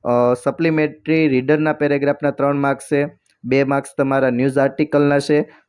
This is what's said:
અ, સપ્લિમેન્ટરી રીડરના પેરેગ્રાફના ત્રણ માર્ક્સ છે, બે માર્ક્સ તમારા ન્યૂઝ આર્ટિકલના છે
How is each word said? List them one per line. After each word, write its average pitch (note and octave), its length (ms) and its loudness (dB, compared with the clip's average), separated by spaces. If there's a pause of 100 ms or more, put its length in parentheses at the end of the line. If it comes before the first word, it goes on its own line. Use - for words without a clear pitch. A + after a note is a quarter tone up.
અ, B2 300 2
સપ્લિમેન્ટરી D#3 920 -2
રીડરના D3 440 0
પેરેગ્રાફના C#3+ 580 -2
ત્રણ C#3 260 -2
માર્ક્સ C#3 360 -2
છે, C#3+ 260 -4 (260)
બે C3+ 200 2
માર્ક્સ C#3 240 -2 (100)
તમારા C3+ 320 0
ન્યૂઝ B2+ 280 0
આર્ટિકલના C#3+ 600 0
છે D3 220 2 (280)